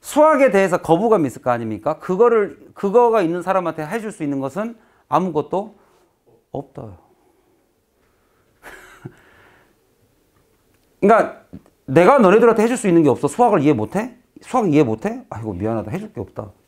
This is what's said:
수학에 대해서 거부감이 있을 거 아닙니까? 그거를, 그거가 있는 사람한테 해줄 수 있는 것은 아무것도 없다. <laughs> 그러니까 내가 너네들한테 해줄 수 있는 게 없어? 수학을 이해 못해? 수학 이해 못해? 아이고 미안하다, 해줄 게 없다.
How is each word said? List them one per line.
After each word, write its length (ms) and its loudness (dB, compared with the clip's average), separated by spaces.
수학에 500 2
대해서 280 2
거부감이 480 2
있을 160 -8
거 80 -2
아닙니까? 480 -4
그거를, 600 0
그거가 480 2
있는 200 -4
사람한테 420 -4
해줄 280 -10
수 100 -12
있는 160 -4
것은 380 -8
아무것도 680 -4
없다. 460 -16
<laughs> 2500 -20
그러니까 400 2
내가 320 4
너네들한테 440 4
해줄 140 0
수 100 -6
있는 160 4
게 60 4
없어? 180 0
수학을 360 0
이해 100 4
못해? 460 -4
수학 320 -2
이해 100 4
못해? 480 -4
아이고 220 -10
미안하다, 380 -6
해줄 220 -10
게 80 -14
없다. 300 -14